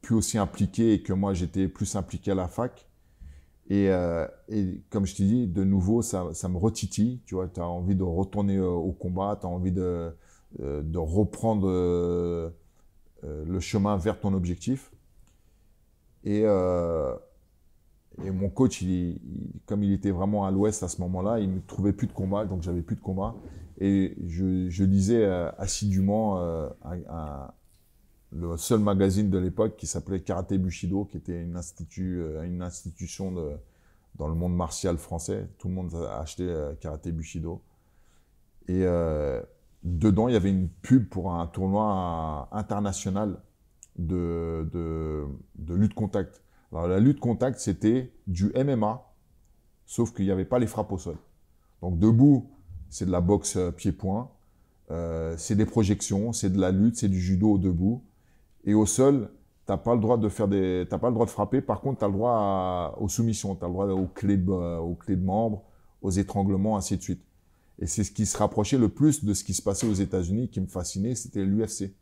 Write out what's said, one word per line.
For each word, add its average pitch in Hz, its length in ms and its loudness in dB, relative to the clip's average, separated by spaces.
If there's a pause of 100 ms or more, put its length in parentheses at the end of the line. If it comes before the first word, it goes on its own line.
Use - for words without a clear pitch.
plus - 140 -2
aussi 110 240 0
impliqué 107 560 2
et 95 80 0
que - 100 -4
moi, 98 220 0
j'étais 90 340 -2
plus - 280 -6
impliqué 95 340 -6
à 98 40 2
la 92 140 -2
fac. - 400 -8 (800)
Et, 98 220 6
euh, 85 360 2 (220)
et 98 420 -2
comme 101 140 0
je - 120 -4
t'ai 95 80 2
dit, 117 240 4
de 95 160 0
nouveau, 98 360 4
ça, 95 320 -4
ça 92 160 -6
me 90 80 -2
retitille, 107 720 0
tu - 80 -10
vois, 92 140 -2
t'as 90 160 -6
envie 87 320 -2
de 95 80 2
retourner, 98 520 0
euh, 92 120 2
au 87 240 -2
combat, 95 480 -4
t'as 92 80 -8
envie 90 240 -2
de, 87 420 -2 (460)
euh, 71 220 -6
de 80 160 -4
reprendre, 98 720 0
euh, 87 800 0 (760)
euh, 76 200 -10
le 90 160 -4
chemin 104 360 0
vers 101 240 -2
ton 101 120 -2
objectif. 92 600 -4 (1300)
Et, 104 220 2
euh, 87 680 2 (1120)
et 95 60 -4
mon 95 180 0
coach, - 340 2
il, 92 80 -2
il, 90 760 -4
comme 104 160 -2
il 98 100 4
était 98 200 0
vraiment 98 340 0
à 95 60 0
l'ouest 104 320 2
à - 40 -4
ce - 120 -8
moment-là, 92 400 -2
il 95 120 0
ne 92 80 -4
trouvait 98 320 0
plus 98 140 -2
de - 60 -6
combat, 98 320 -2
donc 90 180 -6
j'avais 87 200 -4
plus 98 140 -4
de - 40 -12
combat. 98 340 -4 (440)
Et 98 380 2 (100)
je, 92 440 0
je 95 140 0
lisais, 98 400 4
euh, 87 340 0
assidûment, 101 800 0
euh, 82 300 -4 (160)
un, 85 140 -8 (120)
un, 71 400 -10 (840)
le 85 240 -6
seul 107 240 2
magazine 98 500 4
de 92 80 2
l'époque 98 380 0
qui - 100 -12
s'appelait 92 340 -4
Karaté 95 380 -2
Bushido, 92 460 -2
qui - 120 -14
était 87 240 -8
une 85 160 -8
institu-, 90 640 -8
euh, 78 220 -6
une 87 200 -6
institution 87 720 -8
de, 80 200 -6 (640)
dans 73 120 -6
le 80 60 -2
monde 87 220 0
martial 87 420 0
français. 87 480 -6 (120)
Tout - 100 -8
le 92 60 -4
monde 90 200 -6
a 62 260 -6
acheté, 76 220 -8
euh, 78 320 -4
Karaté 76 380 -8
Bushido. 80 480 -8 (1080)
Et, 92 180 2
euh, 78 580 2 (420)
dedans, 90 440 4
il 127 40 2
y 117 40 6
avait 98 140 4
une 92 180 2
pub 127 400 4
pour 90 260 -4
un 85 120 -2
tournoi 90 1040 0
international 101 880 -4 (580)
de, 85 760 -2
de, 80 540 -4 (300)
de 76 180 -8
lutte 101 200 4
contact. - 480 -4 (300)
Alors, 82 160 -2
la 92 100 4
lutte 139 220 6
contact, 120 400 0
c'était 110 520 0 (140)
du 95 280 0
M 135 140 2
M 123 140 2
A, 110 320 -4 (720)
sauf 117 260 -2
qu'il 101 120 -2
n'y 95 80 2
avait 95 120 0
pas 123 140 0
les 120 80 2
frappes 104 240 -4
au 98 80 -4
sol. 82 180 -8 (640)
Donc, 87 200 -2
debout, 120 500 8 (400)
c'est - 160 -4
de 92 60 2
la 87 80 4
boxe, 98 360 2
euh, 92 140 0
pied-point, 98 580 -4 (640)
euh, 82 480 -4
c'est - 160 -2
des 104 100 6
projections, 104 680 2
c'est 98 180 0
de 95 100 2
la 92 120 4
lutte, 107 240 4
c'est 107 120 0
du 92 120 2
judo 95 360 4
debout. 92 460 2 (640)
Et 104 100 2
au 107 100 8
sol, 127 460 4 (340)
t'as 98 120 -2
pas 117 180 2
le 117 60 2
droit 113 180 4
de 107 100 2
faire 101 200 0
des, 92 420 2
t'as 98 80 -2
pas 113 100 0
le 127 60 0
droit 113 100 4
de 104 60 -4
frapper. 104 300 0
Par 110 200 -4
contre, 135 200 -4
t'as 104 80 0
le 98 60 0
droit 117 180 2
à, 92 640 0
aux 101 100 -2
soumissions, 107 460 -2
t'as 87 140 -6
le 90 40 -4
droit 95 140 0
aux 95 220 0
clés 101 280 0
de... 95 140 2
aux 85 460 -2
clés 95 200 -2
de 92 80 0
membres, 104 380 0 (400)
aux 98 80 -2
étranglements, 98 640 0
ainsi 98 200 -2
de 82 60 -6
suite. - 200 -6 (560)
Et 80 80 -6
c'est 107 160 -2
ce 101 80 -2
qui 107 160 -2
se - 100 -4
rapprochait 104 420 2
le 113 100 6
plus 151 360 2
de 104 100 2
ce - 100 -4
qui 92 100 -4
se - 80 -4
passait 101 240 -2
aux 107 80 2
États-Unis, 98 540 0
qui - 120 -4
me 92 60 -2
fascinait, 98 480 -4
c'était - 300 -6
l'U 101 200 2
F 107 60 -6
C. 98 320 -6